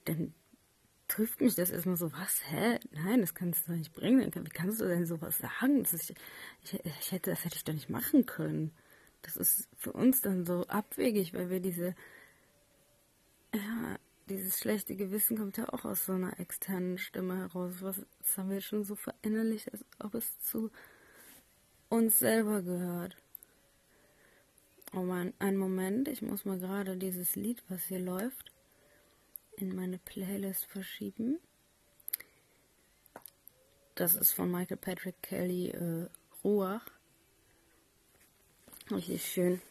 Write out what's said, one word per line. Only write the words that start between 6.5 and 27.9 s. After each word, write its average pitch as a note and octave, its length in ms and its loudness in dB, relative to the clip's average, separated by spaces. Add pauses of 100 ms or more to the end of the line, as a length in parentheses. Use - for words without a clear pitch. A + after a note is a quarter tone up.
ich, - 220 -6
ich - 260 -4
hätte, F#3 200 0
das E3+ 120 -2
hätte - 140 -4
ich - 80 -8
doch D3+ 80 -2
nicht D3+ 160 -4
machen A#3 360 6
können. D#3 460 0 (520)
Das E3 120 -10
ist - 400 2
für - 160 -8
uns B3+ 300 6
dann F#3 240 2
so F3 220 2
abwegig, G#3 680 0
weil F3+ 160 -2
wir F#3 100 0
diese, F3 340 -2 (1600)
ja, G#3 440 -2 (320)
dieses F#3+ 300 -2
schlechte G#3+ 360 0
Gewissen G#3 420 2
kommt G3+ 200 -4
ja - 160 -4
auch B3 100 -6
aus G#3 220 -2
so F#3+ 80 0
einer F#3 260 0
externen F3+ 580 -2
Stimme F#3 400 -4
heraus. F3+ 440 -4
Was, F#3+ 240 -6 (140)
das - 180 2
haben F#3+ 140 -2
wir G3 100 0
schon G#3+ 220 -2
so G3+ 120 -4
verinnerlicht, A3 760 -2
als G#3 100 -12 (140)
ob G#3+ 160 -8
es - 260 -4
zu A3+ 320 -2 (1160)
uns A3+ 300 6
selber A3 420 4
gehört. F3 560 -2 (1800)
Oh F#3 80 -2
Mann, F3+ 380 0
einen G3 180 2
Moment, F#3+ 500 2
ich C4+ 140 -4
muss - 240 -4
mal F#3+ 140 -2
gerade F#3+ 380 -2
dieses F#3 380 -2
Lied, G#3+ 320 -2
was F#3 180 -6
hier F#3 140 -2